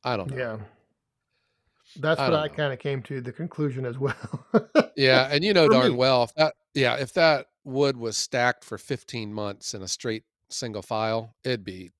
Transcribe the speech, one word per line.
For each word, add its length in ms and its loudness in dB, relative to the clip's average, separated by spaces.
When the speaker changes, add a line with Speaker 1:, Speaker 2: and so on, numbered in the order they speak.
Speaker 1:
I 120 -2
don't 140 -6
know. 60 -8
Speaker 2:
Yeah. 220 -8
That's 280 0
Speaker 1:
I 20 2
Speaker 2:
what 80 4
Speaker 1:
don't 100 0
Speaker 2:
I 40 -6
Speaker 1:
know. 0 -
Speaker 2:
kinda 280 -4
came 280 -6
to 160 -10
the 120 -12
conclusion 520 -6
as 140 -6
well. 540 -8
<laughs> 440 2
Speaker 1:
Yeah, 340 6
and 140 0
you 80 2
know 160 6
Speaker 2:
For 0 -
Speaker 1:
darn 240 6
Speaker 2:
me. 40 -2
Speaker 1:
well, 280 4
if 100 -8
that, 200 2
yeah, 220 2
if 180 -6
that 340 2
wood 320 0
was 200 -6
stacked 480 -2
for 140 -12
fifteen 540 -10
months 420 -8
in 80 -12
a 60 -10
straight 360 -6
single 320 -8
file, 520 -4
it'd 200 -4
be 360 -14